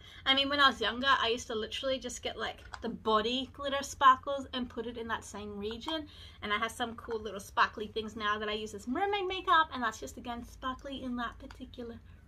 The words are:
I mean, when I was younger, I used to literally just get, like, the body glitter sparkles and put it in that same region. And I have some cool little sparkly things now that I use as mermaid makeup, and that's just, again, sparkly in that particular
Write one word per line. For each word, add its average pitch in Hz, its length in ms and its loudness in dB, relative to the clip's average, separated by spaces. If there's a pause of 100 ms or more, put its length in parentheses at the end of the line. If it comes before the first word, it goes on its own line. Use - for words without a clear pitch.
(260)
I 269 100 6
mean, 277 140 4
when 285 100 2
I 277 80 10
was 254 140 4
younger, 233 260 0
I 240 220 6
used 240 180 -2
to 233 80 -4
literally 254 440 -2
just 240 220 -8
get, - 160 -6
like, - 200 -6 (240)
the 226 80 -4
body 233 640 2
glitter 277 280 -2
sparkles 269 720 6
and 247 160 -4
put 233 180 -6
it 247 100 -8
in 226 100 -6
that 220 160 -4
same 208 340 -10
region. 233 500 -4 (360)
And 208 80 -2
I 208 60 4
have 226 140 0
some 226 240 -4
cool 226 260 -6
little 196 180 -6
sparkly 214 480 0
things 214 300 -6
now 214 220 0
that 214 100 -2
I 208 40 0
use 214 200 -4
as 202 160 -8
mermaid 392 360 0
makeup, 359 480 4
and 262 80 -4
that's 226 200 -2
just, 262 160 -10
again, 240 260 -8
sparkly 262 580 -8
in 247 140 -4
that 240 240 -4
particular 247 580 -12 (300)